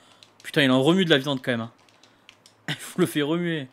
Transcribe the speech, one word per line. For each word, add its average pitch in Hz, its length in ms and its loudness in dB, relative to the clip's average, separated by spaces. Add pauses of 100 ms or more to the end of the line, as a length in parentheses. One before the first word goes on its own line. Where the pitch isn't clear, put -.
(420)
Putain, - 220 0
il 131 80 4
en 131 100 4
remue 175 220 4
de 170 60 0
la 151 80 6
viande 139 260 -4
quand 131 80 -4
même, 117 100 -4
hein. 113 100 -10 (480)
<laughs> - 500 -18
Il 151 60 -6
faut - 260 -6
le 170 60 2
faire 143 200 -2
remuer. 165 460 -4